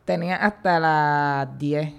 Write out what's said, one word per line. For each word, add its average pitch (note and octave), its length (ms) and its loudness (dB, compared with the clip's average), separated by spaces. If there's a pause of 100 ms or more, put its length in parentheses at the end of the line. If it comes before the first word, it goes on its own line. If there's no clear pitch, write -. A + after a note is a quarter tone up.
Tenía F3+ 320 -2
hasta F#3 440 0
las D3 800 0
diez, D3 400 -4